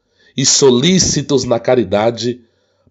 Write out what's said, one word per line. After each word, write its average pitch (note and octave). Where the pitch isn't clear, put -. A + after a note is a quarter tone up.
e C3+
solícitos C#3+
na A#2+
caridade, A#2